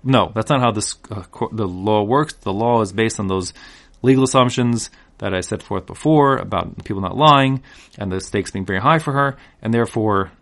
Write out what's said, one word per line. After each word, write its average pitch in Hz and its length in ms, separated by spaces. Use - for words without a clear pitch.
no, 127 320
that's 110 160
not 139 100
how 117 120
this, 101 240
uh, 98 180
co-, - 220
the 104 160
law 101 340
works. 135 320
The - 180
law 117 280
is 98 120
based 110 280
on 98 80
those 95 240
legal 131 220
assumptions 123 680
that 101 140
I 92 80
set 90 220
forth 95 240
before 143 500
about 90 480
people 95 160
not 92 160
lying 135 460
and 101 140
the 92 100
stakes - 300
being 95 140
very 95 160
high 151 180
for 147 140
her, 139 240
and 113 120
therefore 107 680